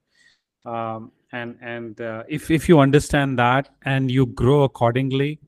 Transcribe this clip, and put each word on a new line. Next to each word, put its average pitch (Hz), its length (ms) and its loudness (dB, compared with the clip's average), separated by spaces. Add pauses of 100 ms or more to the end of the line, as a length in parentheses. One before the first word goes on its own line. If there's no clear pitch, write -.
(680)
Um, 113 460 -8 (180)
and, 120 320 -12
and, 117 380 -14
uh, 113 280 -10
if, 151 220 -8
if 160 180 -2
you 170 120 8
understand 139 580 2
that 127 320 2 (160)
and 135 240 -2
you 131 160 2
grow 135 380 2
accordingly, 135 840 -2